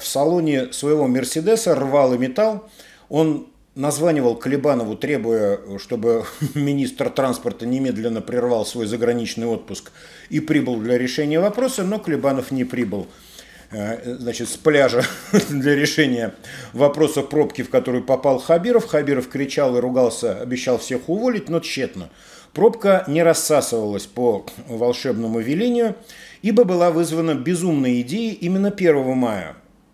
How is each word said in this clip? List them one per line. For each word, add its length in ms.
в 60
салоне 680
своего 340
«Мерседеса», 680
рвал 400
и 40
металл. 520
Он 380
названивал 560
Колебанову, 640
требуя, 640
чтобы 460
<laughs> 140
министр 560
транспорта 540
немедленно 560
прервал 460
свой 200
заграничный 600
отпуск 460
и 100
прибыл 400
для 180
решения 400
вопроса, 460
но 160
Колебанов 500
не 140
прибыл, 420
э, 460
значит, 320
с 80
пляжа 480
<laughs> 180
для 280
решения 580
вопроса 500
пробки, 400
в 80
которую 320
попал 380
Хабиров. 480
Хабиров 400
кричал 480
и 40
ругался, 600
обещал 380
всех 300
уволить, 400
но 120
тщетно. 500
Пробка 520
не 160
рассасывалась 840
по 380
волшебному 720
велению, 560
ибо 220
была 260
вызвана 460
безумной 640
идеей 320
именно 400
первого 420
мая, 400